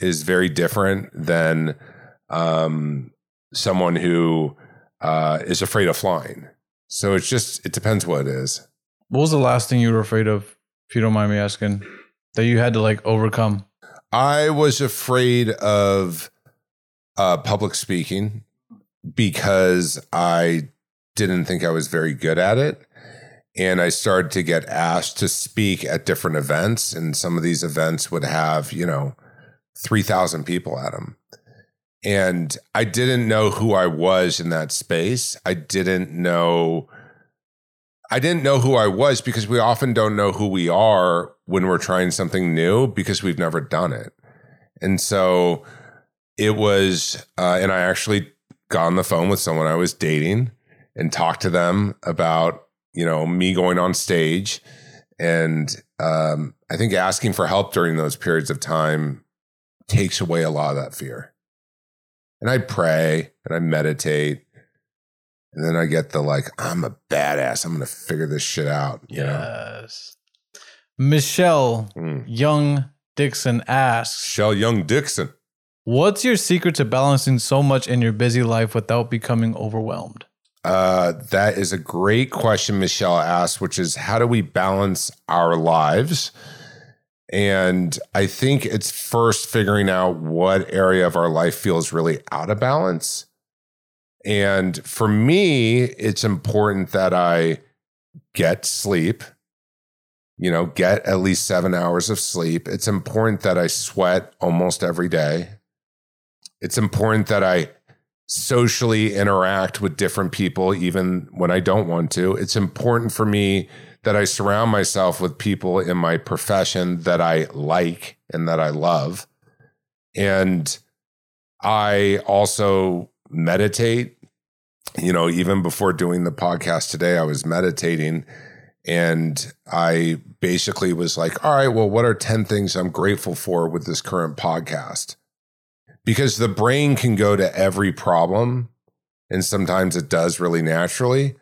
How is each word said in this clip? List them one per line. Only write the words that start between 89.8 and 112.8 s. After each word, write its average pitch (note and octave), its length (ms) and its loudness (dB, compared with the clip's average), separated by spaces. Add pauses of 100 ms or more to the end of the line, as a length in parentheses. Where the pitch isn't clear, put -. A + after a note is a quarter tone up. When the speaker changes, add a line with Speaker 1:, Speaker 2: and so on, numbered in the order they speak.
Speaker 1:
out F#2 280 2
what F2 560 0
area F#2 340 4
of E2+ 100 0
our E2+ 140 2
life E2 260 2
feels E2 360 0
really D#2+ 280 0 (100)
out D#2+ 200 -4
of G#2+ 100 -2
balance. C3 640 -2 (1000)
And G2 640 0
for - 220 -2
me, B2 720 4
it's A2 440 -2
important G#2 680 0
that F#2+ 220 2
I E2+ 440 2 (760)
get E2+ 320 0
sleep, F#2 580 -2 (1120)
you F2+ 140 -2
know, E2+ 160 2
get F2+ 400 2
at F#2+ 140 2
least F#2 260 0
seven F2+ 280 0
hours F2 360 0
of G2+ 100 -4
sleep. E2 480 -4
It's F#2 180 -6
important G#2+ 540 -2
that F#2 180 0
I F2 80 2
sweat - 720 -2
almost F2+ 460 0
every F2 240 -2
day. E2 400 -2 (1120)
It's - 180 -4
important G#2+ 500 2
that G2+ 140 2
I F2+ 280 2 (560)
socially A2+ 880 0
interact G2 640 2
with F#2 160 -2
different F#2+ 360 0
people, F#2 420 0
even F#2 580 -2
when F2 180 0
I F#2 100 2
don't F#2+ 280 2
want E2+ 240 -2
to. F2+ 240 0
It's - 200 -4
important A#2 560 0